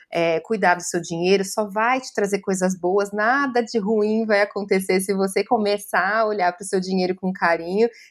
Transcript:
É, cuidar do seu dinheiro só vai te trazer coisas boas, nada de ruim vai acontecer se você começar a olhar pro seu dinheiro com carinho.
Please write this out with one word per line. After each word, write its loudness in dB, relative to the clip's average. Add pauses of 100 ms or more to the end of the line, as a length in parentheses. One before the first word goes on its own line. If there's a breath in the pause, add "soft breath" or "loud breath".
(140 loud breath)
É, 2
cuidar 2
do -8
seu -4
dinheiro 2
só -4
vai 0
te -12
trazer -2
coisas -2
boas, 0
nada 0
de -4
ruim 0
vai 4
acontecer 0
se -2
você 0
começar 0
a 2
olhar 0
pro -14
seu 0
dinheiro 0
com -4
carinho. 0 (220 loud breath)